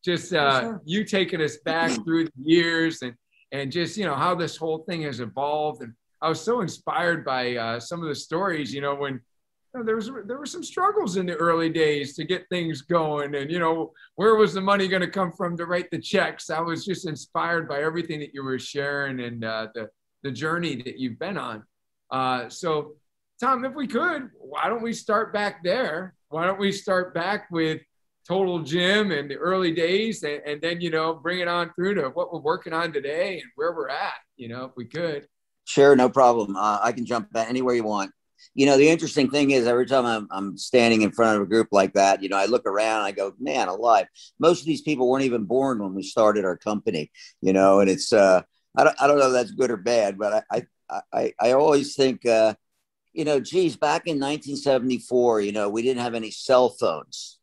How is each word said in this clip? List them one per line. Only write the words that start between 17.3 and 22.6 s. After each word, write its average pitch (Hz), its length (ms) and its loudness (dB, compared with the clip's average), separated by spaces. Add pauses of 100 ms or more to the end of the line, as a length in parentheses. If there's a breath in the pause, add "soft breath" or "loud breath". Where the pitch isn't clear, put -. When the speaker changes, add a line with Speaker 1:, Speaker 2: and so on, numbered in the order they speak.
Speaker 1:
by 147 160 -4
everything 160 380 -4
that 139 120 -14
you 139 80 -12
were 131 160 -4
sharing 139 640 -6
and, 120 240 -8
uh, 110 300 -6
the, 110 160 -10 (340)
the 139 80 -6
journey 151 520 -4
that 123 140 -12
you've 127 220 -8
been 175 180 -8
on. 117 280 -10 (440)
Uh, 127 380 -2
so, 151 480 -6 (460)